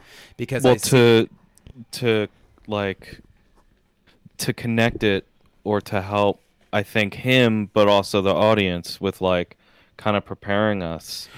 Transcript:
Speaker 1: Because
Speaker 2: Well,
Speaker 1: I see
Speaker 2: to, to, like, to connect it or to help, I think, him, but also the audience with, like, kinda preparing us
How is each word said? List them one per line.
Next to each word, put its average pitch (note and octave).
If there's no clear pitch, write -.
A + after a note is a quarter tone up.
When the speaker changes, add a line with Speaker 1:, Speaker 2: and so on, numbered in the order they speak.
Speaker 1:
Because A#2+
Speaker 2:
Well, B2+
Speaker 1:
I -
see -
Speaker 2:
to, A#2
to, A2
like, G2+
to -
connect A2+
it G2+
or G#2
to G2
help, G2+
I G#2
think, G2+
him, A#2
but G#2
also G2+
the F#2+
audience F#2+
with, F#2+
like, F2+
kinda G#2
preparing G2+
us -